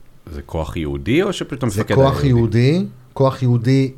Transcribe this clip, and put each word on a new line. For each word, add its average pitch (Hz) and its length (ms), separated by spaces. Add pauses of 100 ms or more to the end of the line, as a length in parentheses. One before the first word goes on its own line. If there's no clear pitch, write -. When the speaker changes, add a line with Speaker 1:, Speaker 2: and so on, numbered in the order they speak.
(320)
Speaker 1:
זה 73 100
כוח 78 340
יהודי, 76 460
או 202 100
שפשוט - 300
המפקד 107 260
Speaker 2:
זה 208 60
כוח 135 260
Speaker 1:
היה 143 80
יהודי? 117 300
Speaker 2:
יהודי, 156 280 (260)
כוח 135 300
יהודי 127 560